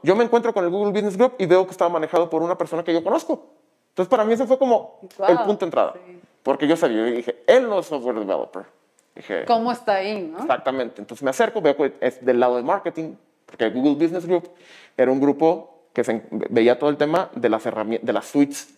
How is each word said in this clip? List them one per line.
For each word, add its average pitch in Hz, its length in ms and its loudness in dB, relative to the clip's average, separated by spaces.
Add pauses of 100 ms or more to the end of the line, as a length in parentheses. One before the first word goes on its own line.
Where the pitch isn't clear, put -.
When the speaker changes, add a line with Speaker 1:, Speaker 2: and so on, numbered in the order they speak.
Speaker 1:
yo 180 120 4
me 233 80 4
encuentro 233 300 2
con 185 100 0
el 175 60 0
Google 202 220 0
Business 196 260 -2
Group 247 200 4
y 190 80 -2
veo 185 200 6
que 185 60 -12
estaba 180 180 0
manejado 170 400 0
por 160 120 0
una 175 160 -2
persona 170 260 -4
que 170 100 -2
yo 165 100 0
conozco. 294 420 -2 (440)
Entonces, 185 200 -4
para 233 140 4
mí 220 100 2
ese 240 120 0
fue 254 120 2
como 247 420 0 (180)
Speaker 2:
Guau, 190 140 4
Speaker 1:
el 175 80 6
punto 208 200 0
de 190 60 -4
entrada. 113 280 0
Speaker 2:
sí. - 260 -20 (220)
Speaker 1:
Porque 135 260 -2
yo 160 80 4
sabía, 143 220 0
yo 113 80 0
dije, 120 420 -4
"Él 247 220 6
no 196 100 -2
es 160 80 -4
software 123 320 -4
developer". 95 460 -4 (500)
Dije, - 300 -8
Speaker 2:
¿Cómo 233 260 0
está 226 240 -2
ahí, 196 360 -4
no? 175 80 -12
Speaker 1:
Exactamente. 131 600 -4
Entonces, 117 220 -16
me 135 60 0
acerco, 202 320 -2
veo 143 160 2
que 139 240 0
es 123 240 -4
del 123 140 -2
lado 123 180 2
de 120 60 -4
marketing, 160 500 -6 (320)
porque - 240 -2
Google 131 240 2
Business 170 320 -2
Group 175 240 -2 (480)
era 127 140 4
un 135 100 2
grupo 143 600 0 (120)
que 120 100 0
se 113 100 -2
en-, 110 100 -4 (260)
veía 117 300 4
todo 147 100 2
el 143 80 -2
tema 160 380 0
de 120 140 0
las 110 180 -2
herramien-, 107 340 -4
de 117 120 -4
las 104 120 -4
suites 143 520 -2